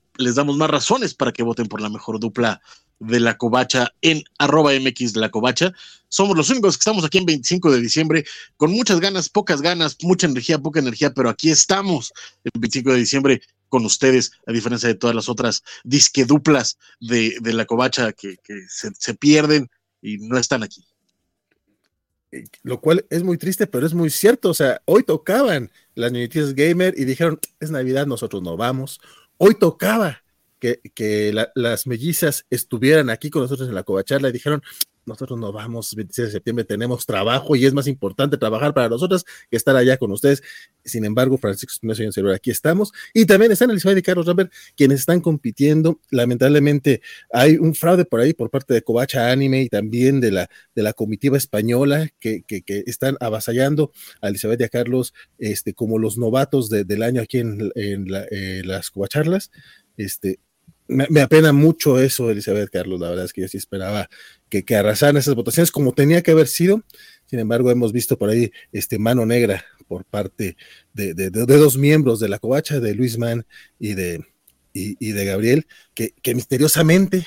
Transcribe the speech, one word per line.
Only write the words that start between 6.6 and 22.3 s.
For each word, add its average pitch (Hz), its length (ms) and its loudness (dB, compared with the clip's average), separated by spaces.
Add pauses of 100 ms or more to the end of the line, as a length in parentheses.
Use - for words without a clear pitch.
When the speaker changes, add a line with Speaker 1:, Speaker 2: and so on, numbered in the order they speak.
Speaker 1:
que - 40 -4
estamos 208 240 0
aquí 156 140 -2
en 185 80 -4
veinticinco 170 440 0
de 127 100 4
diciembre, 156 440 0 (320)
con 156 160 2
muchas 214 260 2
ganas, 185 300 -2
pocas 185 340 -2
ganas, 165 400 -2
mucha 180 240 2
energía, 143 320 -2
poca 147 220 -4
energía, 131 340 -2
pero 123 140 2
aquí 151 220 0
estamos 180 640 0 (300)
el 123 160 -8
veinticinco 120 340 -2
de 127 60 4
diciembre 135 440 2 (260)
con 120 160 0
ustedes, 131 480 2 (160)
a - 40 -4
diferencia 117 360 -2
de 110 80 2
todas 120 180 0
las 110 140 -4
otras 117 340 -4 (220)
disque - 400 2
duplas 147 540 2 (200)
de, 117 420 0
de 113 120 -4
la 113 140 -2
covacha 120 460 0
que, 98 300 -14
que 101 260 -16
se, - 300 -12
se - 160 -8
pierden 147 560 2 (320)
y 107 160 -10
no 113 180 -6
están 120 280 -2
aquí. - 200 -16 (1500)